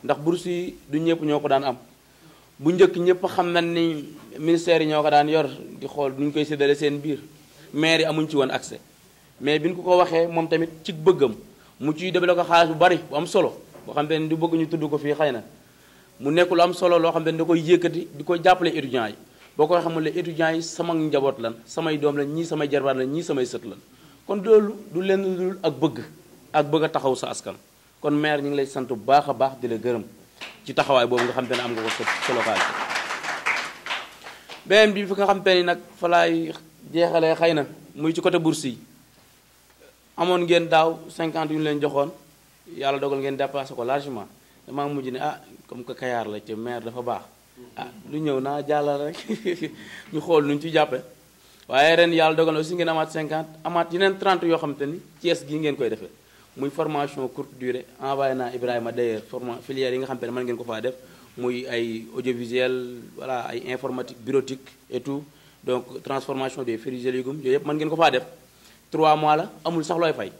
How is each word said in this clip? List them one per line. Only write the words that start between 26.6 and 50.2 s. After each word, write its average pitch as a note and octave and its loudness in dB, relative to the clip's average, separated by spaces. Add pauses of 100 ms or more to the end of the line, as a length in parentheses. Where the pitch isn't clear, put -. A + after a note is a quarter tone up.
bëgg D#3 2
a D3+ 0
taxaw C3+ 0
sa B2 -8
askan G2+ -10 (460)
kon D3+ -2
maire D3+ 0
ñu C#3+ -4
ngi C#3+ -2
lay C#3 0
sant C3 -8
bu B2 -4
baax C3+ 4
a C#3 -2
baax C3 0
di A#2+ -6
la A2+ -2
gërëm A2+ -2 (600)
ci C3+ -12
taxawaay C3+ 4
boobu A#2+ 0
nga B2 -2
xam B2+ -2
te B2 -2
ne A#2+ -2
am A#2+ -4
nga A2 -4
ko A2+ -4
sa, A2+ -6 (220)
sa C3 -2
localité. A2 0 (1900)
Beneen G#3+ 6
bi G3+ 0
fi F#3 -4
nga G3 2
xam F#3+ 4
te F#3+ 4
ni F3+ 6
nag F3 2 (200)
fa F3 0
laay E3+ 4 (420)
jeexalee E3 4
xëy E3+ 4
na D3 0 (300)
muy D#3 -2
ci E3+ -2
côté F3 4
bourse D#3+ 0
yi A#2+ -6 (1400)
amoon F3+ 2
ngeen E3+ 4
daaw D#3+ 4 (120)
cinquante D#3+ -4
yu D#3 -2
ñu D#3 -2
leen D3 -2
joxoon C#3+ 0 (680)
yàlla C#3 -2
dogal C#3 -2
ngeen C#3 -4
dépassé C3+ -4
ko A#2+ -6
largement C3 -4 (400)
damaa C#3+ -6
mujj C#3 -6
ne B2 -8
ah D3 -6 (280)
comme B2 -16
que B2+ -12
Kayar A#2+ -6
la G#2 -8
ca A2 -10
maire A#2+ -8
dafa A#2+ -10
baax A#2 -6 (540)
ah - -10 (220)
lu D3+ -6
ñëw C#3+ -2
naa C#3+ -4
jàllal D3 0 (120)
rek F3 -14 (520)
<laughs> - -18
ñu D#3 -4